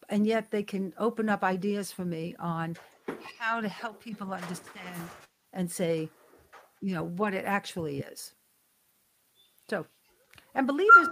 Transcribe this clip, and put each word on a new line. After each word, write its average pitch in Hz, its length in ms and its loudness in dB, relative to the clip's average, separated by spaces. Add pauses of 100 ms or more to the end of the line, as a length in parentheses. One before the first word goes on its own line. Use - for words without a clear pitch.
and 208 180 4
yet 220 240 0
they 208 120 0
can 190 340 -4
open 220 320 0
up 202 140 2
ideas 190 480 0
for 180 140 -6
me 170 320 -4
on 165 400 -4 (640)
how 226 220 -2
to 208 80 -2
help 214 340 -10
people 196 300 -10
understand 175 760 -10 (440)
and 180 180 -2
say, 165 380 0 (720)
you 190 120 -2
know, 165 120 -2
what 190 280 -2
it 190 120 -4
actually 170 560 -4
is. - 340 -14 (1300)
So, 180 180 -4 (680)
and 262 140 2
believers, 370 440 10